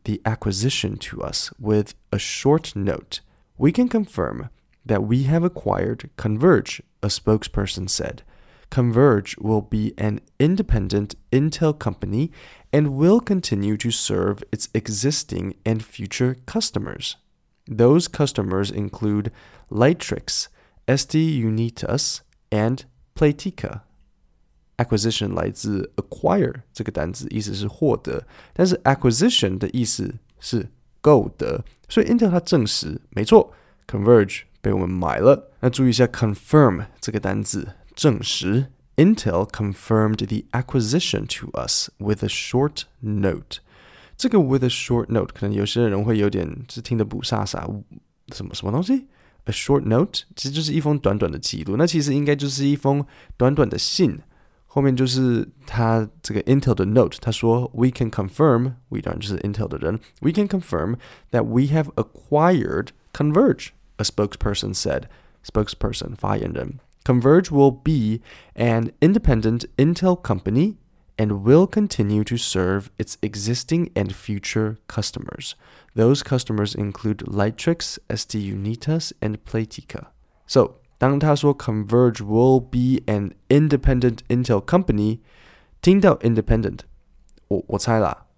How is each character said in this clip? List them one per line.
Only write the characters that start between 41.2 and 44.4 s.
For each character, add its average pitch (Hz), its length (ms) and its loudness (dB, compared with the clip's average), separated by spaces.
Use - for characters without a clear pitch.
to - 300 -10
us - 420 -4
with 101 260 -4
a 104 40 -2
short - 540 -4
note. 104 580 -4
这 - 120 -2
个 214 120 4